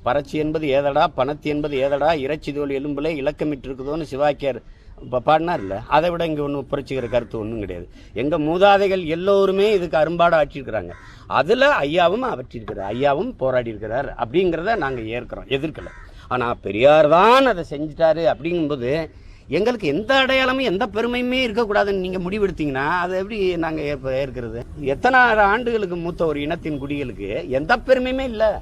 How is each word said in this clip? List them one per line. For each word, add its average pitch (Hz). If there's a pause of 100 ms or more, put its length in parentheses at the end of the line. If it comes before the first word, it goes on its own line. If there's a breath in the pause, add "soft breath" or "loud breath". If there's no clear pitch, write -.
"பறச்சி 139
என்பது 156
ஏதடா, 143
பணத்தி 147
என்பது 147
ஏதடா, 139
இறைச்சி 151
தோல் 139
எலும்புல 147
இலக்கமிட்டு 143
இருக்குதோன்னு" 139
சிவாக்கியார் 135 (400 soft breath)
ப-, 123
பாடினார்ல, 156 (120)
அதை 156
விட 170
இங்க 151
ஒண்ணும் 139
புரட்சிகர 135
கருத்து 120
ஒண்ணும் 110
கிடையாது. 90 (300 loud breath)
எங்க 143
மூதாதைகள் 190
எல்லோருமே 196
இதுக்கு 175
அரும்பாடு 170
ஆற்றிருக்கிறாங்க. 117 (380 loud breath)
அதுல 196
ஐயாவும் 175
ஆற்றிருக்கிறார், 110
ஐயாவும் 143
போராடி 127
இருக்கிறார் 110
அப்படிங்கிறத 165
நாங்க 135
ஏற்கிறோம், 107
எதிர்க்கல. 135 (380 loud breath)
ஆனா 123 (120)
பெரியார் 143
தான் 233
அதை 175
செஞ்சுட்டாரு 156
அப்படிங்கும்போது 143 (580 soft breath)
எங்களுக்கு 202
எந்த 277
அடையாளமும் 262
எந்த 202
பெருமையுமே 247
இருக்கக்கூடாதுன்னு 202
நீங்க 185
முடிவெடுத்தீங்கன்னா 165 (100)
அதை 180
எப்படி 208 (180)
நாங்க 160
ஏற்ப-, 131
ஏற்கிறது? 120 (260)
எத்தனாயிரம் 214
ஆண்டுகளுக்கு 220
மூத்த 170
ஒரு 147
இனத்தின் 156
குடிகளுக்கு 123 (200)
எந்த 147
பெருமையுமே 262
இல்ல. 220 (160)